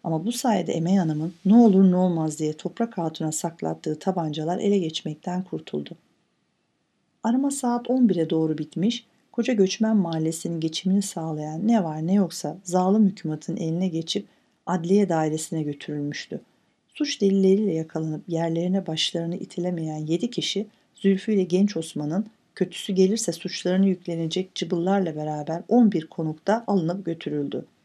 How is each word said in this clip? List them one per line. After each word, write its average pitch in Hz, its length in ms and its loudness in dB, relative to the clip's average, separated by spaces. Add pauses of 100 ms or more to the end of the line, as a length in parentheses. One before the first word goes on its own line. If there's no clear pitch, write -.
Ama 160 220 -2
bu 226 60 0
sayede 196 420 0
Emey 165 220 0
Hanım'ın 160 380 0 (120)
"Ne 190 100 6
olur 196 360 8
ne 180 40 4
olmaz" 165 440 0
diye 156 140 -2
Toprak 233 440 -6
Hatun'a 160 340 -4
saklattığı 160 680 -6
tabancalar 165 600 -2
ele 202 180 2
geçmekten 175 680 -4
kurtuldu. 156 460 -8 (1300)
Arama 262 280 2
saat 240 380 -2
on 254 200 4
bire 165 200 2
doğru 160 280 0
bitmiş, 165 480 -4 (260)
koca 240 220 -2
göçmen 220 440 2
mahallesinin 165 600 -2
geçimini 160 420 0
sağlayan 160 680 -6
ne 226 160 4
var 156 240 -4
ne 185 60 2
yoksa 170 500 0
zalim 185 440 4
hükümetin 165 500 -4
eline 165 300 -2
geçip 165 380 -4 (400)
adliye 180 440 2
dairesine 156 540 0
götürülmüştü. 147 760 -6 (520)
Suç - 280 -4
delilleriyle 196 520 4
yakalanıp 160 540 -4
yerlerine 170 600 0
başlarını 165 480 -4
itilemeyen 165 680 -6
yedi 175 240 -2
kişi - 380 -4 (280)
Zülfü 196 380 0
ile 196 100 2
Genç 185 340 2
Osman'ın 160 480 -4 (300)
kötüsü - 380 -4
gelirse 190 380 2
suçlarını 180 560 0
yüklenecek 180 680 -2
cıbıllarla 175 600 0
beraber 151 520 -6
on 233 240 6
bir 160 160 -2
konukta 170 600 -2
alınıp 190 380 0
götürüldü. 147 600 -6 (200)